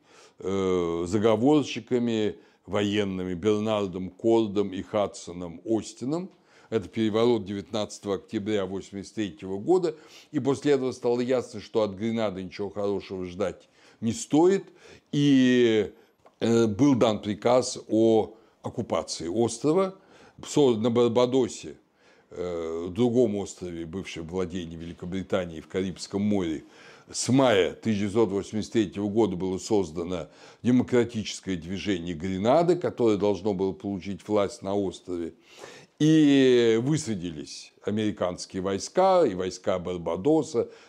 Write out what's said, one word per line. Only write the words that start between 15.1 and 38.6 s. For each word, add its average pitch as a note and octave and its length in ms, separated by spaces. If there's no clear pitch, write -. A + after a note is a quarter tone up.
и, B2+ 800
э, A2+ 280
был B2+ 280
дан A2 260
приказ A#2+ 560
о A2 440
оккупации E2 640
острова. D3 680
Со-, C3+ 280
на A2 140
Барбадосе, A#2+ 840
э, E2+ 580
другом A#2 460
острове, F2 500
бывшем E2 400
владении E2+ 500
Великобритании F2 840
в - 60
Карибском F#2+ 560
море, F#2 400
с - 180
мая A2+ 440
тысяча A2 260
девятьсот G#2 300
восемьдесят G2 420
третьего G#2 360
года G2+ 280
было F#2 240
создано F2 720
демократическое A#2 920
движение F2 600
Гренады, A2 600
которое A2+ 420
должно G2+ 360
было F#2+ 200
получить G2 540
власть G2+ 360
на F#2+ 100
острове. F2 600
И C3+ 840
высадились F2+ 880
американские G2+ 800